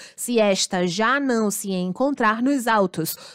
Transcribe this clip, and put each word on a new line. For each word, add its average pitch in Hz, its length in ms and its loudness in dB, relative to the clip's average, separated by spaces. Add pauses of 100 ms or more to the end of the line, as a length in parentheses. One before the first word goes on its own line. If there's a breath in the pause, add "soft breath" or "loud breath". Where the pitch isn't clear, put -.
(160 loud breath)
se 240 240 0
esta 190 460 2
já 220 340 0
não 226 300 0
se 196 200 -6
encontrar 220 720 0
nos 262 240 0
autos, 196 500 0 (180 loud breath)